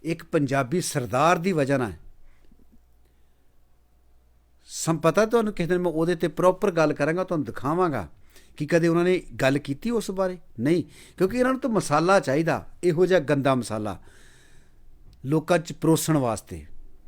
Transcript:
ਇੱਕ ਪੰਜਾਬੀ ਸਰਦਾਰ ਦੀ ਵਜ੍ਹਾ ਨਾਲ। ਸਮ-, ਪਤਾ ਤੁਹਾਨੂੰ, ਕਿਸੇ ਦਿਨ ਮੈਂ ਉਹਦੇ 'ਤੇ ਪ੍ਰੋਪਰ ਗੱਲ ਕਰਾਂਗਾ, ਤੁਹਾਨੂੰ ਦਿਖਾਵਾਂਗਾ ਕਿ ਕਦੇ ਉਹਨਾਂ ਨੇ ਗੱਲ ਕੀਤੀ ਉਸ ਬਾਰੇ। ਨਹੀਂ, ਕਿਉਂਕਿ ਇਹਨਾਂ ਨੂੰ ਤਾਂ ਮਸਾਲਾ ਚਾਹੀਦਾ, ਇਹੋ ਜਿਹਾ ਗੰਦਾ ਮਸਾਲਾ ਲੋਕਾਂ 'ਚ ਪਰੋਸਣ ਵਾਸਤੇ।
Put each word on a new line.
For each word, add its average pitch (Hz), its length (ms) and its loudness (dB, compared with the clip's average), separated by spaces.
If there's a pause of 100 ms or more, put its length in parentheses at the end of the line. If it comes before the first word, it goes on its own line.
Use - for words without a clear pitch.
ਇੱਕ 165 220 -6
ਪੰਜਾਬੀ 139 560 0
ਸਰਦਾਰ 147 580 2
ਦੀ 185 140 -2
ਵਜ੍ਹਾ 139 240 2
ਨਾਲ। 117 160 -2 (2750)
ਸਮ-, - 340 -4
ਪਤਾ 175 280 2
ਤੁਹਾਨੂੰ, 220 260 0
ਕਿਸੇ 170 160 -4
ਦਿਨ 180 100 0
ਮੈਂ 180 140 -2
ਉਹਦੇ 165 200 0
'ਤੇ 170 160 -2
ਪ੍ਰੋਪਰ 180 420 2
ਗੱਲ 160 220 2
ਕਰਾਂਗਾ, 156 320 -2
ਤੁਹਾਨੂੰ 160 200 -4
ਦਿਖਾਵਾਂਗਾ 143 640 -2 (480)
ਕਿ 151 100 -6
ਕਦੇ 165 220 4
ਉਹਨਾਂ 170 160 2
ਨੇ 180 180 2 (200)
ਗੱਲ 135 160 2
ਕੀਤੀ 139 320 -6
ਉਸ 220 200 -4
ਬਾਰੇ। 185 280 -4 (220)
ਨਹੀਂ, 151 240 2 (320)
ਕਿਉਂਕਿ 196 220 0
ਇਹਨਾਂ 254 140 2
ਨੂੰ 262 80 -4
ਤਾਂ 269 100 -2
ਮਸਾਲਾ 180 500 2
ਚਾਹੀਦਾ, 143 460 -2 (180)
ਇਹੋ 175 220 2
ਜਿਹਾ 175 140 4
ਗੰਦਾ 139 340 2
ਮਸਾਲਾ 107 480 -4 (1200)
ਲੋਕਾਂ 156 340 0
'ਚ 165 140 -6
ਪਰੋਸਣ 156 440 2
ਵਾਸਤੇ। 110 500 -4 (420)